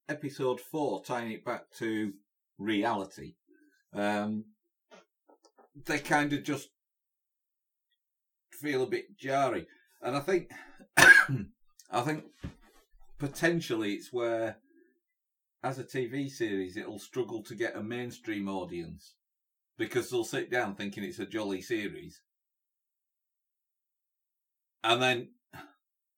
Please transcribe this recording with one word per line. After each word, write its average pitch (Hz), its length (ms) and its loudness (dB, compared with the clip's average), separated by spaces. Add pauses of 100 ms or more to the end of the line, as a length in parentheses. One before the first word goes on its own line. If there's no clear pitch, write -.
episode 139 520 -2
four 143 420 -2
tying 117 300 -4
it - 120 -10
back 117 200 -6 (140)
to 107 340 0 (460)
reality, 104 760 -2 (580)
um, 104 520 0 (1400)
they 151 120 0
kind 147 340 4
of 143 120 -2
just 139 240 -4 (1800)
feel 139 300 0
a 117 60 0
bit - 300 -4
jarring. 135 480 2 (340)
And 123 160 -2
I 139 40 0
think, 180 300 0 (220)
<coughs> - 240 -4
I - 1040 6
think 156 220 -2 (920)
potentially 139 760 0
it's - 180 -10
where, 117 460 0 (1040)
as 127 160 -4
a 120 60 -8
T 127 220 -2
V 135 220 -4
series, 98 480 -2
it'll 104 240 -8
struggle 110 420 -4
to 117 120 -12
get 113 220 -4
a 110 60 -6
mainstream 113 680 -6
audience 87 680 -8 (600)
because 113 320 -2
they'll 120 160 0
sit 127 260 -4
down 107 260 0
thinking 101 260 -6
it's 90 160 -8
a 98 80 -6
jolly 101 340 -4
series. 92 600 -6 (2750)
And 120 180 4
then 123 260 2 (880)